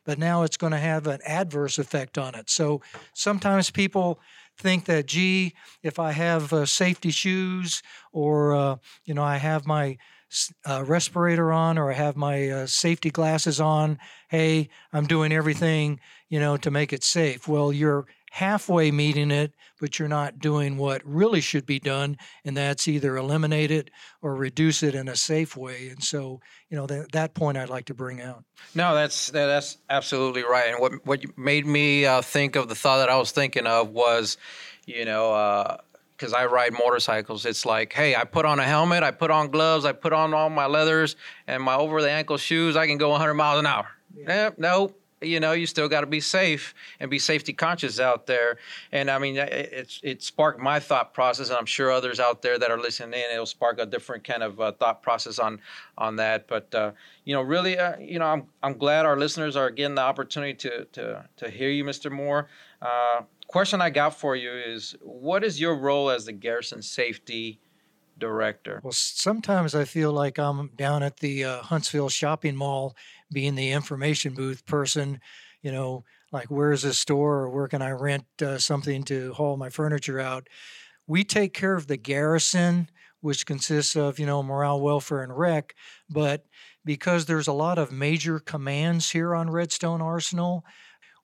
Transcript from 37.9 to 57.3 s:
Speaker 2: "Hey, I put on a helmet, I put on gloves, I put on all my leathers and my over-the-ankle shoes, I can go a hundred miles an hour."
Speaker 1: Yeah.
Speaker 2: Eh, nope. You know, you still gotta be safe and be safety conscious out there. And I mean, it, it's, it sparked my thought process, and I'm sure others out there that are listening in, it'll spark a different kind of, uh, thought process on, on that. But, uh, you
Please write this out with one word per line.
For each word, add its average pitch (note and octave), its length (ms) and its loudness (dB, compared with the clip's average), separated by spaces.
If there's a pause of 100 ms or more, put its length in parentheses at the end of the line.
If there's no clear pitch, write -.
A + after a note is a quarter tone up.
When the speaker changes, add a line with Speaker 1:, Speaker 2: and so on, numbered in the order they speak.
Speaker 2:
"Hey, D3 220 2
I A#2 80 2
put D#3 220 0
on D3 140 2
a C3 60 2
helmet, D#3+ 380 4
I C#3+ 80 2
put D#3+ 180 0
on D3+ 220 2
gloves, D#3 340 4
I C#3+ 60 2
put D#3 200 -2
on D#3 220 2
all D#3 160 4
my D3+ 160 0
leathers D#3 500 4 (300)
and C3 160 -4
my C3 140 2
over-the-ankle D#3 600 0
shoes, E3 380 2
I D#3+ 120 4
can D3 100 0
go D3 160 4
a D3 60 4
hundred D3+ 160 2
miles D3 240 4
an D3 80 2
hour." A#2 220 0 (260)
Speaker 1:
Yeah. F3 320 0
Speaker 2:
Eh, - 100 -2
nope. F#3 420 0 (220)
You E3 180 -2
know, D#3+ 140 2
you E3+ 140 0
still D3+ 200 0
gotta D3 180 2
be D3+ 140 -2
safe E3 540 0 (260)
and C#3 100 -8
be C#3 80 -2
safety D3+ 360 0
conscious D#3+ 440 -2
out B2+ 300 2
there. A#2+ 300 0 (340)
And C#3 180 -2
I C3+ 100 0
mean, C#3 180 -4
it, C#3 340 -4
it's, B2+ 320 -14
it C3 180 -8
sparked - 380 0
my C#3+ 220 0
thought C#3 320 0
process, B2+ 340 0
and B2 100 -2
I'm A2+ 80 -2
sure C3 260 0
others B2+ 280 0
out B2 220 2
there B2 180 0
that A#2+ 100 2
are A#2 80 0
listening A#2+ 440 -6
in, A#2+ 100 -4
it'll A#2 140 -4
spark A#2 340 -2
a A#2 60 -2
different A2+ 400 -8
kind A#2+ 180 -4
of, G#2+ 160 -6
uh, A2 140 -2
thought A2+ 280 0
process A2+ 380 -2
on, A2 220 -2 (360)
on A2 200 -2
that. A2 320 0
But, A2 260 -4
uh, G#2+ 160 0 (320)
you C#3 100 -6